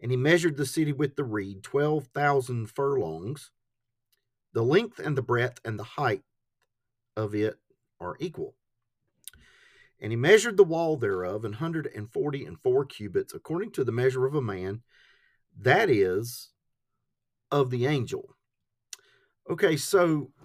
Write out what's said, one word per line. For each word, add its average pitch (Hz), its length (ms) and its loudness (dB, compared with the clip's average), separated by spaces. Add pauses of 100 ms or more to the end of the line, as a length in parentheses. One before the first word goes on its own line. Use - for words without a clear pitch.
And 123 100 -4
he 127 60 0
measured 156 400 2
the 139 80 -2
city 151 260 0
with 139 240 -2
the 147 80 -4
reed, 101 400 -6
twelve 147 440 0
thousand 131 640 0
furlongs. 131 800 -4 (1000)
The 117 100 -2
length 175 380 2
and 147 180 -4
the 131 40 -2
breadth 120 420 -2
and 107 160 -6
the 104 60 -10
height 120 380 -2 (920)
of 107 180 -4
it 107 220 0 (460)
are 87 180 -8
equal. - 360 -8 (1400)
And 107 120 -6
he 117 60 -2
measured 196 400 6
the 196 80 10
wall 165 320 0
thereof, 101 480 -2
an 104 80 -6
hundred 160 420 -6
and 104 160 -12
forty 139 320 -4
and 82 160 -14
four 131 240 2
cubits, 98 500 -6
according 185 380 -6
to 131 140 -2
the 113 80 -2
measure 127 320 2
of 139 100 -2
a 151 60 0
man, 98 400 -6 (800)
that 175 280 4
is, 104 600 0 (1000)
of 143 200 2
the 123 160 0
angel." - 500 -4 (1120)
Okay, 165 280 2
so 160 520 2 (160)